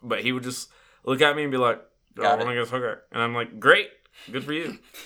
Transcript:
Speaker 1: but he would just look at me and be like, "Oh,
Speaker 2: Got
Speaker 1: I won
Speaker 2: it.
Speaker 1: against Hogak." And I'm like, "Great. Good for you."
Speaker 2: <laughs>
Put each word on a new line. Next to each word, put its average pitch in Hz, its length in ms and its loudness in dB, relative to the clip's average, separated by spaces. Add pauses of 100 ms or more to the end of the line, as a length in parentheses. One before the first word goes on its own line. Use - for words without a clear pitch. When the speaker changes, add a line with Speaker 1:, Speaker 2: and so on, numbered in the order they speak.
Speaker 1:
but 113 200 -4
he 120 100 0
would 127 120 -4
just 123 260 -10 (360)
look 131 160 0
at 147 140 6
me 151 80 -2
and 143 80 -4
be 131 60 -2
like, 120 240 2 (360)
"Oh, - 40 -8
Speaker 2:
Got 104 180 4
Speaker 1:
I 113 40 -2
won 120 100 -2
Speaker 2:
it. 120 60 -2
Speaker 1:
against 120 120 -4
Hogak." 123 280 -4 (120)
And 117 100 -4
I'm 117 120 0
like, 117 260 -6
"Great. 170 300 6 (420)
Good 127 120 -6
for 143 100 -8
you." 151 300 -6
Speaker 2:
<laughs> - 40 -20 (180)